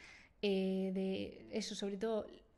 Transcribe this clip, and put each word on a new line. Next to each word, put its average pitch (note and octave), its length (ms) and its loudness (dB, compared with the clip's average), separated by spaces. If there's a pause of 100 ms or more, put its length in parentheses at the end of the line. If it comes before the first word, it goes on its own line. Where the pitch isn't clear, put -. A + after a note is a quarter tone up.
(420)
eh, F#3+ 520 4
de F#3+ 580 -2
eso, G#3+ 240 -2
sobre G3+ 220 -2
todo G#3+ 300 0 (300)